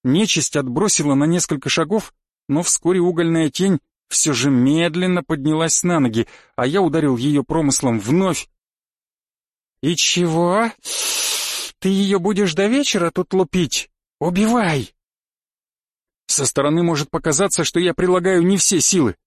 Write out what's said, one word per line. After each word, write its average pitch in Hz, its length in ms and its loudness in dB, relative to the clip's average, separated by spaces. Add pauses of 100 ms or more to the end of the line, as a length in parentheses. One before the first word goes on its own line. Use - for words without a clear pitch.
Нечисть 160 520 0
отбросила 143 580 0
на 143 100 2
несколько 165 440 -2
шагов, 175 460 -2 (340)
но 147 140 0
вскоре 180 380 0
угольная 165 500 2
тень 185 300 0 (280)
всё - 240 0
же 127 180 0
медленно 165 760 2
поднялась 156 580 0
на 175 180 2
ноги, 117 280 0 (260)
а 123 120 -2
я 170 140 0
ударил 151 360 2
её 143 260 0
промыслом 139 560 0
вновь. 160 500 0 (1300)
"И 160 140 -2
чего? 175 720 0 (1080)
Ты 185 100 -2
её 196 320 2
будешь 185 340 0
до 196 120 0
вечера 214 440 0
тут - 220 -4
лупить? 180 580 -2 (300)
Убивай!" 180 760 0 (1300)
Со 139 200 -2
стороны 147 360 0
может 156 280 0
показаться, 165 540 -2
что 170 160 -2
я 175 140 0
прилагаю 180 520 2
не 196 100 4
все 175 240 2
силы, 131 360 0 (100)